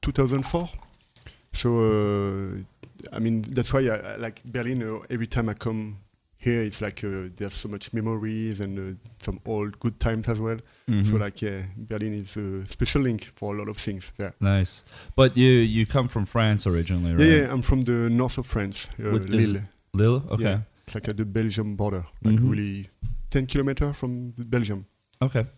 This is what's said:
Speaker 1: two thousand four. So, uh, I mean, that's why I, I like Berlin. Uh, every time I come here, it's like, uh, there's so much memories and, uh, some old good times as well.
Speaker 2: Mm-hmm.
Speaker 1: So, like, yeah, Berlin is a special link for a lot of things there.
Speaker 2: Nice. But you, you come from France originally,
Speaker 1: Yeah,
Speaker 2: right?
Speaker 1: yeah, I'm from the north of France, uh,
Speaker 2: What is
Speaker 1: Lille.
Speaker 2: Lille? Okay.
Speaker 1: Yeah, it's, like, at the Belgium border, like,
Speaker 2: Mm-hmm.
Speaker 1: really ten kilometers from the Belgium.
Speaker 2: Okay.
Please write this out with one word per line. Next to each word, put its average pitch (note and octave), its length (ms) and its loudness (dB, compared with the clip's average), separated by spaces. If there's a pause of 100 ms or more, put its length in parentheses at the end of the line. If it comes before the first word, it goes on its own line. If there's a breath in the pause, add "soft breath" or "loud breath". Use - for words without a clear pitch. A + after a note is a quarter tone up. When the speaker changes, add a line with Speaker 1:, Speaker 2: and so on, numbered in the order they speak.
Speaker 1:
two D3+ 80 0
thousand C3+ 320 2
four. E3+ 260 -2 (840 loud breath)
So, A#2+ 260 2
uh, G2+ 1400 0
I - 20 -6
mean, A2+ 240 2
that's B2 320 -2
why C3+ 140 2
I, G#2 260 -4
I - 40 -10
like A2+ 260 -10
Berlin. B2 400 -4
Uh, A2 160 -6 (100)
every A#2 160 -2
time A2+ 240 0
I G#2 60 -2
come G#2+ 420 -4 (400)
here, A#2 240 0
it's G#2+ 200 -4
like, G2+ 240 -6
uh, F#2+ 300 -6
there's G2+ 180 -8
so - 160 -6
much G2+ 240 -10
memories A2 680 -4
and, G2 180 -4
uh, F#2+ 200 -8 (240)
some G2 240 -6
old G#2 340 -4
good A#2 180 -2
times A2+ 300 -2
as A2 140 0
well. A2+ 160 -4 (320 soft breath)
Speaker 2:
Mm-hmm. G#2 140 4
Speaker 1:
So, G#2+ 120 4
like, G#2 260 -2
yeah, G2 200 -4 (160)
Berlin G#2+ 380 -6
is G2 200 -8
a G2 320 -6
special - 360 0
link A2+ 300 -2
for G2+ 220 -6
a - 20 -6
lot G#2 120 -8
of G#2+ 80 -8
things G2 400 -6
there. F#2+ 240 -6
Speaker 2:
Nice. G2 420 2 (320 loud breath)
But C3 220 6
you, B2+ 100 8
you A2+ 380 6
come B2+ 240 0
from G#2+ 160 -2
France G#2+ 420 2
originally, F2 440 2
Speaker 1:
Yeah, E2 60 2
Speaker 2:
right? D#3 260 8
Speaker 1:
yeah, B2+ 100 -2
I'm C3 80 0
from C3 220 4
the A#2 260 2
north B2 280 2
of B2+ 80 -4
France, G2+ 440 -2 (100)
uh, G#2 120 -2
Speaker 2:
What A2 100 2
is F#2 80 -6
Speaker 1:
Lille. G#2 320 2 (320)
Speaker 2:
Lille? A#2 380 4
Okay. A2+ 120 0
Speaker 1:
Yeah, G#2 160 2 (260)
it's, - 100 -12
like, G#2+ 120 -6
at G#2+ 80 -4
the G#2+ 80 -2
Belgium G#2 540 -2
border, F#2+ 280 -2 (180)
like, A2 120 6
Speaker 2:
Mm-hmm. B2 140 6
Speaker 1:
really G2 400 -2 (400)
ten C3+ 160 2
kilometers C#3 500 0
from B2 400 -6
the A#2+ 80 -10
Belgium. A2 420 -2 (360)
Speaker 2:
Okay. C3 240 2 (120)